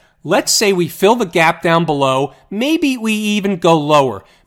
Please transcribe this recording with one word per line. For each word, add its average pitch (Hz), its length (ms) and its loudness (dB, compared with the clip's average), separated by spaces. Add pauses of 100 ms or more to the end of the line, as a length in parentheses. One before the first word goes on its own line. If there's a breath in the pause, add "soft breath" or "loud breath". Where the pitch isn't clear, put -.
(220 soft breath)
let's 196 300 -2
say 202 200 2
we 175 140 0
fill 208 300 2
the 240 100 -2
gap 170 340 0
down 170 240 0
below, 139 500 -2 (160 soft breath)
maybe 277 460 -2
we 220 180 -4
even 208 420 -2
go 170 200 2
lower. 143 460 0 (240 soft breath)